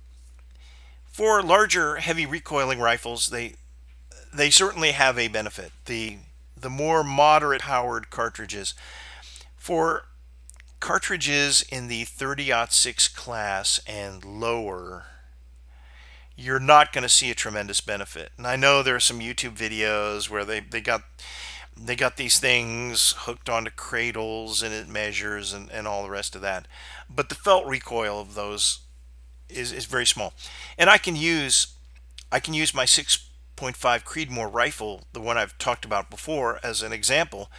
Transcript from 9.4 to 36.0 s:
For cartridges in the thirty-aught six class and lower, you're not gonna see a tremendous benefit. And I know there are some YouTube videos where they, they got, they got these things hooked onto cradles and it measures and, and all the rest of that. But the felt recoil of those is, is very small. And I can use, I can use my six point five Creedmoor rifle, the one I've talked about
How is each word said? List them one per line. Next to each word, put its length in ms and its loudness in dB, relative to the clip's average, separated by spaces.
For 500 0
cartridges 920 2
in 160 -8
the 160 -6
thirty-aught 680 -2
six 340 2
class 800 -4
and 380 -10
lower, 800 -6
you're 220 -2
not 340 8
gonna 160 -2
see 220 4
a 60 -4
tremendous 440 -4
benefit. 560 -8
And 80 -14
I 120 -2
know 260 6
there 140 2
are 40 -2
some 200 2
YouTube 360 -8
videos 720 -2
where 160 -4
they, 140 -4
they 220 -8
got, 220 -2
they 140 -6
got 220 0
these 240 2
things 760 0
hooked 300 -10
onto 220 -2
cradles 920 -6
and 100 -6
it 140 -10
measures 640 -6
and, 180 -14
and 160 -8
all 160 -4
the 80 -10
rest 240 -8
of 80 -12
that. 240 -6
But 200 -4
the 80 -10
felt 320 4
recoil 520 -4
of 140 -14
those 460 -2
is, 220 -8
is 120 -8
very 220 -2
small. 260 0
And 120 6
I 80 10
can 180 -2
use, 600 2
I 80 2
can 140 -6
use 200 0
my 120 2
six 420 2
point 200 -6
five 280 2
Creedmoor 480 -6
rifle, 500 0
the 80 -10
one 160 -2
I've 220 -2
talked 260 -2
about 260 -2